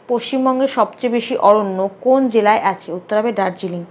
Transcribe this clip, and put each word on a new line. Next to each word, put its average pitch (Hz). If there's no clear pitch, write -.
পশ্চিমবঙ্গের 262
সবচেয়ে 240
বেশি 233
অরণ্য 196
কোন 262
জেলায় 214
আছে? 175
উত্তর 180
হবে 226
দার্জিলিং। 180